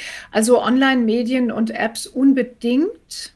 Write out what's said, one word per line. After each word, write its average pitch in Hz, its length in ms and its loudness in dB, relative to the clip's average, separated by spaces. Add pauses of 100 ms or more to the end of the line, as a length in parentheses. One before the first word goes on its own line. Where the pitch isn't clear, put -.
(320)
Also 220 280 4
Online-Medien 247 880 0
und 220 200 -2
Apps - 360 -6
unbedingt 269 1300 -2